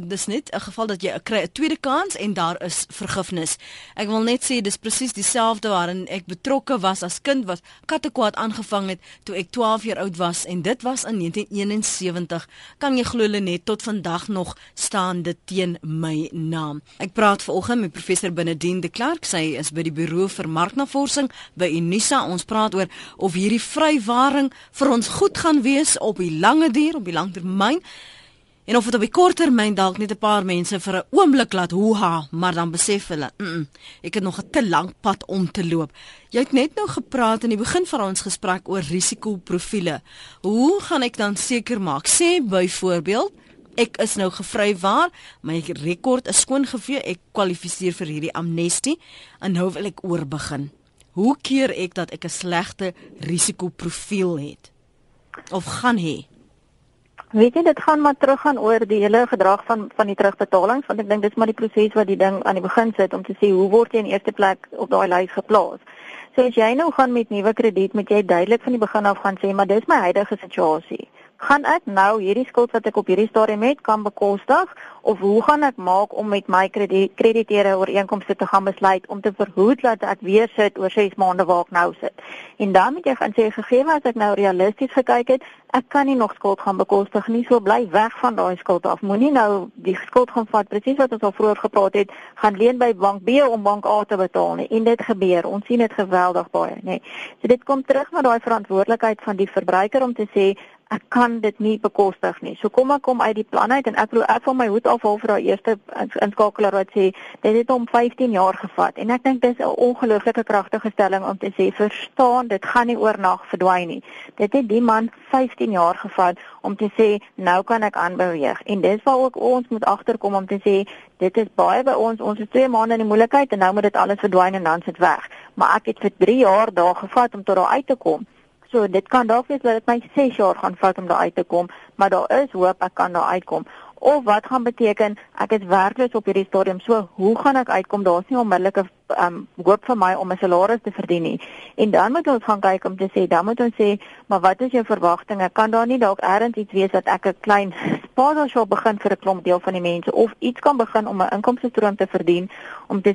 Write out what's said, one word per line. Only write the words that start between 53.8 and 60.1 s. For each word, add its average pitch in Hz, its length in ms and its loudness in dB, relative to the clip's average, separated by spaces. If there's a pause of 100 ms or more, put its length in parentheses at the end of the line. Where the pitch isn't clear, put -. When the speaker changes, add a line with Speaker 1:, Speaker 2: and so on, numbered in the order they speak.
Speaker 1:
het - 320 -16 (800)
of 180 140 -6
gaan 240 340 -2
hê? 160 280 -6 (1040)
Speaker 2:
Weet 226 240 4
jy, 339 80 2
dit 311 200 4
gaan 302 180 2
maar 285 160 2
teruggaan 269 420 2
oor 220 280 2
die 208 140 0
hele 220 260 4
gedrag 196 380 2
van, 214 320 -4
van 220 100 2
die 196 80 -4